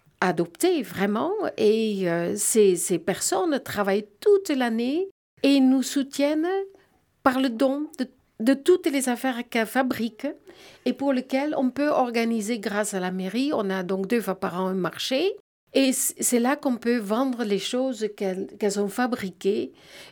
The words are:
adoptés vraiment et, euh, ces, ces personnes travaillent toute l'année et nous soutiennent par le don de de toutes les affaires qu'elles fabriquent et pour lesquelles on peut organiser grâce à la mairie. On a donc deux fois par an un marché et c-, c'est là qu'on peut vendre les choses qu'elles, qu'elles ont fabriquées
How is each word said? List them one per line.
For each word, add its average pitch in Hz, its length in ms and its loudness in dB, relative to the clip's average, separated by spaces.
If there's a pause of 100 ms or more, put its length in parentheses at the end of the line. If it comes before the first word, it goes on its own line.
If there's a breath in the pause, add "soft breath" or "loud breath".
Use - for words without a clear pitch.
(200)
adoptés 190 640 0
vraiment 208 480 -2 (260)
et, 214 540 2
euh, 170 260 0
ces, 202 380 6
ces 175 240 -2
personnes 302 640 -2
travaillent 202 480 -2 (100)
toute 403 300 4
l'année 254 580 0 (380)
et 277 160 6
nous 262 240 4
soutiennent 285 640 0 (760 soft breath)
par 254 160 2
le 262 120 0
don 269 360 0 (120)
de 247 100 -6 (320)
de 247 140 4
toutes 359 320 2
les 269 220 -2
affaires 240 400 -4
qu'elles 226 180 0
fabriquent 247 600 -2 (600 loud breath)
et 254 60 0
pour 277 200 0
lesquelles 269 440 -2
on 254 140 0
peut 285 200 0
organiser 233 680 0
grâce 208 360 -4
à 185 60 -2
la 180 120 -4
mairie. 196 420 -2
On 202 160 -2
a 190 140 -2
donc 190 240 -2
deux 233 120 2
fois 185 140 -4
par 180 260 -6
an 185 60 0
un 185 80 -2
marché 262 580 -2 (420)
et 269 180 4
c-, - 260 -2
c'est 233 220 2
là 254 160 2
qu'on 254 200 -2
peut 233 220 0
vendre 233 460 -2
les 202 160 0
choses 247 560 -2
qu'elles, 190 320 -4 (100)
qu'elles 202 220 0
ont 202 80 0
fabriquées 214 840 -2 (400 loud breath)